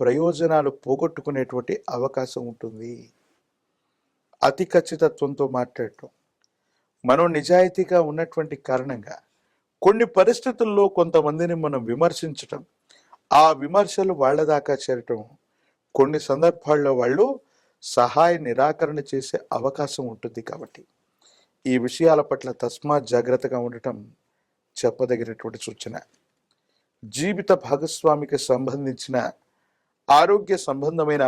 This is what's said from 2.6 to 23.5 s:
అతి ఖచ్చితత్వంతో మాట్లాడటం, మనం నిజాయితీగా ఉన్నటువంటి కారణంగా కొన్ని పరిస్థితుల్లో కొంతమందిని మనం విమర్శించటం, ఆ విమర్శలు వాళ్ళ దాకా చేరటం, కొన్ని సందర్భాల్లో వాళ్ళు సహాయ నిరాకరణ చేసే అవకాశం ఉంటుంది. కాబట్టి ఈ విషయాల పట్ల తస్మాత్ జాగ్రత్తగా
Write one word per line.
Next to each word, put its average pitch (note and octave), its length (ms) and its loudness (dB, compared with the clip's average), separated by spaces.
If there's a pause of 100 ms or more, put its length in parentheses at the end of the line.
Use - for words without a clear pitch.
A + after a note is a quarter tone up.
అతి C#3 260 -2
ఖచ్చితత్వంతో D3+ 720 0 (120)
మాట్లాడటం, B2 520 -8 (960)
మనం C#3 220 4 (120)
నిజాయితీగా F3+ 640 4 (100)
ఉన్నటువంటి D#3 480 -6 (120)
కారణంగా B2+ 480 -6 (680)
కొన్ని A3 220 4 (100)
పరిస్థితుల్లో G#3+ 680 2 (140)
కొంతమందిని E3 680 2
మనం C#3+ 140 -4 (120)
విమర్శించటం, D#3 720 -4 (680)
ఆ D3+ 180 8 (120)
విమర్శలు F#3+ 600 0
వాళ్ళ C#3 200 2 (100)
దాకా D3 240 0 (100)
చేరటం, A#2+ 340 -4 (800)
కొన్ని C#3+ 200 4 (100)
సందర్భాల్లో D3 720 2
వాళ్ళు C3 240 2 (720)
సహాయ C#3+ 360 4 (140)
నిరాకరణ D3+ 540 0 (100)
చేసే C3+ 260 -4 (200)
అవకాశం C3+ 560 -4
ఉంటుంది. A2 360 -12
కాబట్టి - 340 -16 (920)
ఈ - 20 2 (100)
విషయాల D#3+ 360 4 (100)
పట్ల C3 200 -6 (120)
తస్మాత్ C#3+ 500 -2
జాగ్రత్తగా B2+ 540 0